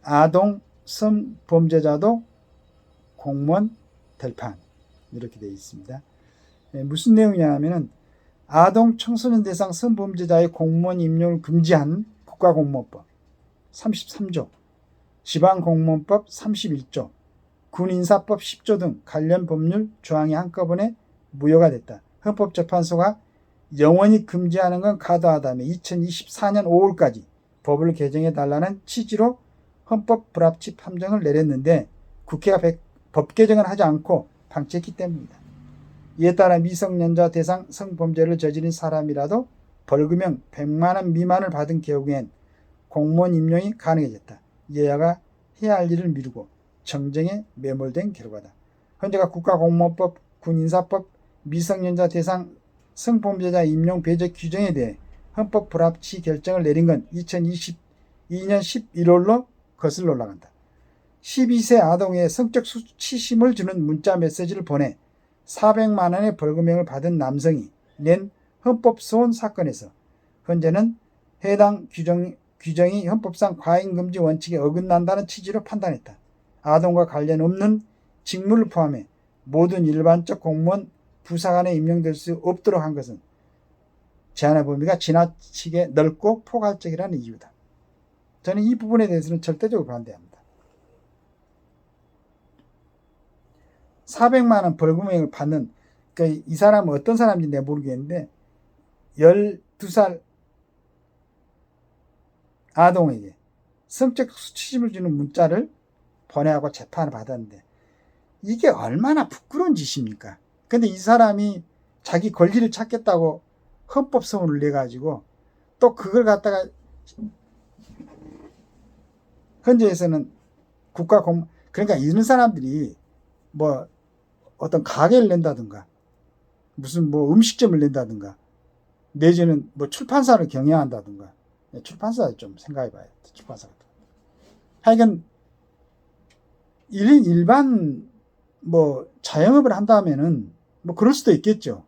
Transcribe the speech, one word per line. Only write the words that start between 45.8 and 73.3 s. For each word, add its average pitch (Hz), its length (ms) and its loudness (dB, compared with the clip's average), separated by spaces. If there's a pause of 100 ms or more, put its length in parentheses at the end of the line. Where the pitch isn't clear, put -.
일을 170 180 -2
미루고 127 380 -8 (360)
정쟁에 156 640 -6 (100)
매몰된 135 580 -6
결과다. 107 380 -18 (500)
헌재가 190 300 -2
국가공무원법, 170 840 0 (240)
군인사법, 175 680 -2 (360)
미성년자 175 640 -4
대상 175 440 -4 (420)
성범죄자 190 680 0
임용 165 380 0
배제 170 280 0
규정에 175 440 -4
대해 120 240 -4 (400)
헌법 208 320 -2
불합치 165 520 -2
결정을 165 420 -4
내린 156 220 2
건 - 260 2
이천이십이 170 680 -6 (680)
년 202 140 2
십일월로 185 840 2 (300)
거슬러 165 340 -2
올라간다. 107 380 -8 (720)
십이 240 400 0
세 233 180 6
아동에 180 480 2
성적 233 380 -2
수치심을 233 880 -2
주는 185 260 -6
문자 156 360 0
메시지를 170 480 -4
보내 143 320 -2 (480)
사백만 208 680 2
원의 202 220 0
벌금형을 170 500 0
받은 160 320 -4
남성이 139 540 -2 (240)
낸 196 360 0 (340)
헌법 233 360 2
소원 233 300 0
사건에서 185 600 -6 (560)
헌재는 175 500 0 (480)
해당 202 440 2
규정, 175 460 -4 (240)
규정이 175 480 -2
헌법상 190 500 -4